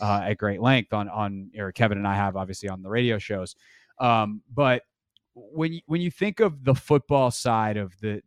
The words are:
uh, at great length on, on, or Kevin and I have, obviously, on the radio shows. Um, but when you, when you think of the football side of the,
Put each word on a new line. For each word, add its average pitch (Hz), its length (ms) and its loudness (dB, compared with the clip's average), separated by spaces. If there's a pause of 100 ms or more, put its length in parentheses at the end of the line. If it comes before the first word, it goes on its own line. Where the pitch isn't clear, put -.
uh, 104 240 2
at 104 120 -2
great 101 240 -2
length 117 300 2
on, 104 160 -2
on, 98 500 -6
or 98 140 -6
Kevin 107 260 2
and 101 100 -2
I 98 80 0
have, 101 200 -2
obviously, 95 320 -8
on 95 140 -8
the 95 80 -12
radio 117 280 0
shows. 95 380 -6 (420)
Um, 110 440 2 (120)
but 127 300 2 (500)
when 156 400 -4
you, 165 120 -10
when 165 160 0
you 175 100 0
think 208 300 -2
of 156 220 0
the 131 120 4
football 135 560 2
side 110 460 0
of 95 240 -6
the, 107 240 -4